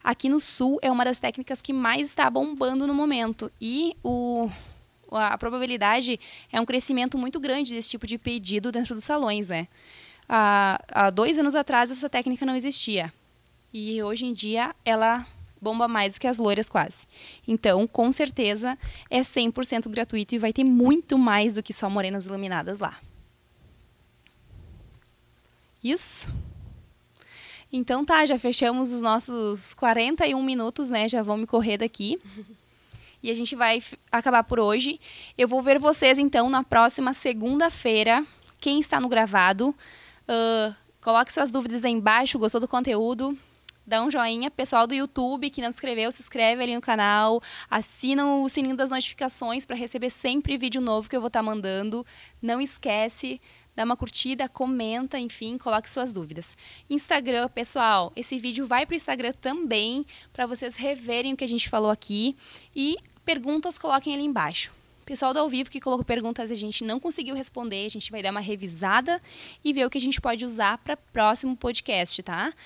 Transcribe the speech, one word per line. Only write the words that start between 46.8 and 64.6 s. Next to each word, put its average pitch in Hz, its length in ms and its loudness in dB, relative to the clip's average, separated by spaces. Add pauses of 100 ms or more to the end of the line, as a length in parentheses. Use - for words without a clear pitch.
canal. 220 600 2 (280)
Assina 269 560 0
o 277 220 2
sininho 262 300 -2
das 269 140 -2
notificações 262 720 -4
pra 247 100 -8
receber 247 360 -4
sempre 277 440 2
vídeo 254 240 -2
novo 220 300 -2
que 269 60 -4
eu 254 40 0
vou 233 120 -4
tá 226 100 0
mandando. 214 640 -4 (340)
Não 233 220 -2
esquece, 240 800 -2 (340)
dá 220 80 -2
uma 240 140 -2
curtida, 254 500 -4
comenta, 254 720 -4
enfim, 233 380 -8
coloque 226 320 -2
suas 247 240 -2
dúvidas. 165 420 -10 (340)
Instagram, 262 600 0
pessoal, 226 640 2
esse 247 220 -4
vídeo 240 300 -4
vai 247 180 2
pro 330 100 -6
Instagram 262 380 -4
também, 254 720 -2 (260)
pra 254 140 -6
vocês 240 300 -6
reverem 247 580 -4
o - 20 -6
que 262 80 -6
a 247 60 -4
gente 233 180 -2
falou 214 220 2
aqui. 214 480 -2 (360)
E 294 240 -2 (280)
perguntas, 311 540 -2
coloquem 285 340 -2
ali 285 100 -4
embaixo. 175 480 -4 (320)